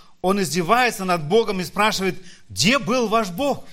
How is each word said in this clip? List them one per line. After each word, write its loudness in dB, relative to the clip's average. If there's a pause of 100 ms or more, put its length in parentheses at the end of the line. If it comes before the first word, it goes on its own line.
(220)
он 2
издевается 0
над 0
Богом 2
и -4
спрашивает: 0 (340)
„Где 2
был 0
ваш 0
Бог?“ -4